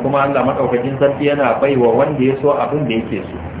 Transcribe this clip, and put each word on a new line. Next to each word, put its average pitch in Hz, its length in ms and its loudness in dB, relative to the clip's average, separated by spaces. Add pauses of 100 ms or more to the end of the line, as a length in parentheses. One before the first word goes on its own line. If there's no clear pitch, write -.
kuma 139 240 0
Allah 131 160 0
maɗaukakin 127 560 -2
sarki 139 320 2
yana 131 240 0
bai 139 160 2
wa 120 160 4
wanda 135 320 2
ya 131 240 2
so 143 80 4
abin 143 320 -2
da 113 160 -2
yake 101 240 -6
so. - 120 -12 (240)